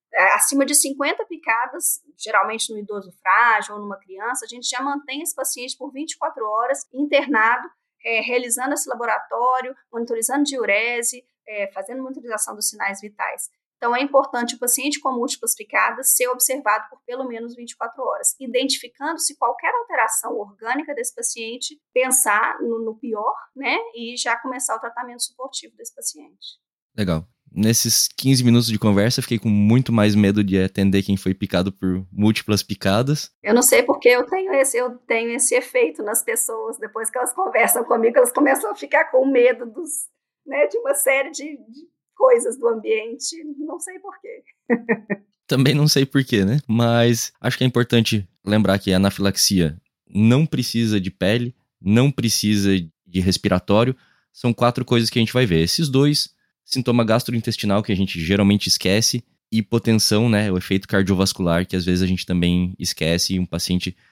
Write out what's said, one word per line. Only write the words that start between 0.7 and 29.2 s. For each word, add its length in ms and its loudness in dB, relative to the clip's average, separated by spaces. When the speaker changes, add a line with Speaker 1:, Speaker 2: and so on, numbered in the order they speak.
Speaker 1:
cinquenta 500 0
picadas, 760 -4
geralmente 560 -2
no 60 -10
idoso 320 -10
frágil 540 2
ou 60 -12
numa 180 -10
criança, 440 -10
a 40 -16
gente 200 -12
já 140 -4
mantém 400 -6
esse 140 -8
paciente 420 -8
por 140 -12
vinte 220 -10
e 40 -16
quatro 260 -6
horas 360 -2
internado, 800 0
é, 180 -2
realizando 520 -4
esse 160 -6
laboratório, 840 -2
monitorizando 520 -2
diurese, 800 -2
é, 240 -6
fazendo 300 -10
monitorização 540 -8
dos 140 -6
sinais 300 -6
vitais. 500 -10
Então, 180 -2
é 60 -2
importante 540 0
o 40 -20
paciente 400 -2
com 140 -4
múltiplas 420 -4
picadas 580 -2
ser 140 2
observado 640 -2
por 160 -20
pelo 200 -8
menos 300 -10
vinte 160 -16
e 60 -20
quatro 260 -10
horas, 340 -2
identificando 840 -4
se 180 -6
qualquer 360 -2
alteração 640 -2
orgânica 560 -8
desse 220 -8
paciente, 640 -10
pensar 680 0
no, 220 -4
no 120 -6
pior, 380 -4
né, 220 -4
e 220 -10
já 180 -2
começar 400 -6
o 40 -8
tratamento 440 -10
suportivo 540 -12
desse 180 -18
paciente. 640 -16
Speaker 2:
Legal. 280 -2
Nesses 580 0
quinze 340 2
minutos 240 4
de 100 -2
conversa, 440 2